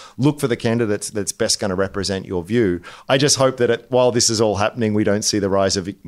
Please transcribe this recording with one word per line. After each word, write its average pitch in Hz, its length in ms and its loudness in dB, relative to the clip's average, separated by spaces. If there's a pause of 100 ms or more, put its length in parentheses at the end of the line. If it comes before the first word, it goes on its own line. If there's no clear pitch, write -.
(160)
Look 147 220 2
for - 80 -2
the 117 100 0
candidates 113 540 -2
that's 101 220 -6
best - 260 -4
gonna 98 160 -2
represent 95 500 -4
your 90 200 -6
view. 95 380 0 (260)
I 135 100 2
just 143 160 2
hope 131 220 2
that 120 120 2
it, 117 200 0
while 127 240 4
this 120 180 2
is 107 100 -2
all 104 180 2
happening, 110 360 0
we 107 80 2
don't 107 220 0
see 107 160 0
the 98 100 -2
rise 98 260 2
of 92 120 -4 (200)